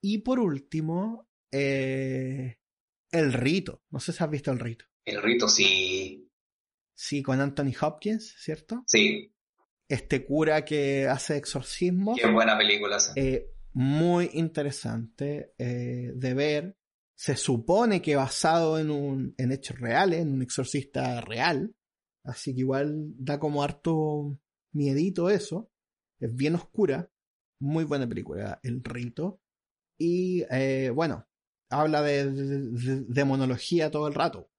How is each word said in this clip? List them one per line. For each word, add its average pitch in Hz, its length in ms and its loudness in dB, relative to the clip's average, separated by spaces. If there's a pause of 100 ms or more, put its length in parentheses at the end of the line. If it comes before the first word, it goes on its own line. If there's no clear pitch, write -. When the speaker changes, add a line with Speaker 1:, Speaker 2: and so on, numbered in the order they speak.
Speaker 1:
Y 208 160 2
por 254 200 2
último, 170 880 -2 (240)
eh, 131 1040 -2 (540)
El 156 220 4
Rito. 135 560 0
No 139 100 -6
sé - 140 -6
si - 100 -2
has 151 60 -2
visto 151 220 -2
El 120 80 0
Rito. 117 260 -8 (200)
Speaker 2:
El 101 160 -6
Rito, 113 260 4
sí. 95 800 2 (640)
Speaker 1:
Sí, 143 300 -6
con 131 180 0
Anthony 139 400 0
Hopkins, 208 580 -2
¿cierto? 226 460 -8
Speaker 2:
Sí. - 480 4 (560)
Speaker 1:
Este 131 340 0
cura 151 400 2
que 139 440 0
hace 131 280 0
exorcismos. 180 840 -2
Speaker 2:
Qué 113 80 4
buena 110 300 6
película, 104 420 2
sí. - 200 2
Speaker 1:
Eh, 131 280 0 (260)
muy 160 600 2
interesante, 143 1200 -4
eh, 123 580 -6
de 127 200 -2
ver. 147 420 0 (380)
Se - 200 -2
supone 185 680 2
que 147 120 2
basado 160 640 2
en 151 120 0
un, 135 460 -4
en 127 140 0
hechos 131 280 -6
reales, 160 420 2
en 147 120 0
un 131 100 0
exorcista 127 800 -4
real. 151 540 -2 (480)
Así 135 300 -8
que 127 80 -2
igual 151 560 -2
da 139 220 -4
como 147 240 -2
harto 151 720 -2 (340)
miedito 156 600 0
eso. 196 400 -2 (480)
Es 117 160 -4
bien 143 200 2
oscura. 170 540 0 (500)
Muy 151 240 0
buena 143 240 -2
película, 101 560 -6
El 123 200 -6
Rito. 123 580 -8 (560)
Y, 180 540 0
eh, 135 420 0
bueno, 143 340 -2 (420)
habla 151 340 2
de, 139 280 2
de, 139 280 -2 (120)
de 123 360 -2
demonología 135 840 2
todo 151 180 -2
el 139 60 -2
rato. 147 460 -2